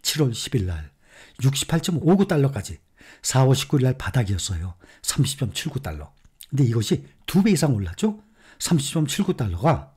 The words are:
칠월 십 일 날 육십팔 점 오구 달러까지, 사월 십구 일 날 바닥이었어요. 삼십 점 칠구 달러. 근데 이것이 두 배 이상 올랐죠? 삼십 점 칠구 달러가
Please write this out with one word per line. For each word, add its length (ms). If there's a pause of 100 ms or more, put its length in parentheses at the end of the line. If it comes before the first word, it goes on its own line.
칠월 320
십 200
일 120
날 240 (540)
육십팔 380
점 160
오구 280
달러까지, 520 (440)
사월 320
십구 240
일 60
날 140
바닥이었어요. 760 (280)
삼십 360
점 140
칠구 280
달러. 320 (360)
근데 160
이것이 420 (200)
두 160
배 100
이상 220
올랐죠? 480 (360)
삼십 340
점 140
칠구 300
달러가 600